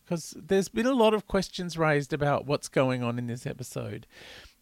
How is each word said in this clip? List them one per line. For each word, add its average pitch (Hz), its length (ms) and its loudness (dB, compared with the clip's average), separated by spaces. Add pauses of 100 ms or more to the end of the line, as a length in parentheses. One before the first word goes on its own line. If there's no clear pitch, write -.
'Cause - 300 -6
there's 190 320 0
been 226 180 0
a 269 80 4
lot 220 200 6
of 208 120 -2
questions 175 500 -4
raised 151 360 2
about 143 340 0
what's 143 220 -2
going 127 340 2
on 120 160 -2
in 123 80 -4
this 117 200 -8
episode, 120 600 -8 (560)